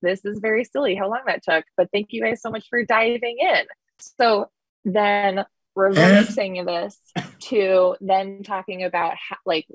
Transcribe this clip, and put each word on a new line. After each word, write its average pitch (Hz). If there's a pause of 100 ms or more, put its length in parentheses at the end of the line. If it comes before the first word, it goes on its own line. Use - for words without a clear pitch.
This 185
is 208
very 220
silly 262
how 196
long 240
that -
took, 160 (140)
but 180
thank 208
you 226
guys 226
so 226
much 220
for 240
diving 233
in. 349 (540)
So 226 (340)
then 202 (300)
reversing 190
this 175 (400)
to 190
then 196
talking 190
about 175
how, -
like, 165